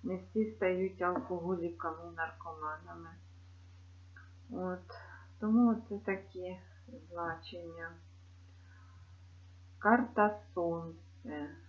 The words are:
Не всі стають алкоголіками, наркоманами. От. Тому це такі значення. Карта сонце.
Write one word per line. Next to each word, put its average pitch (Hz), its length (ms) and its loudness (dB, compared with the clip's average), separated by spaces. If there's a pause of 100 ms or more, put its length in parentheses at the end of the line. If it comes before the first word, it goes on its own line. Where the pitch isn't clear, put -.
Не 185 140 -2
всі 214 340 0
стають 185 500 2
алкоголіками, 170 1160 -2
наркоманами. 180 920 -6 (1400)
От. 185 420 -4 (480)
Тому 220 500 8
це 202 80 -4
такі 185 600 -4 (520)
значення. 170 800 -8 (1900)
Карта 214 600 6 (140)
сонце. 165 960 -4 (200)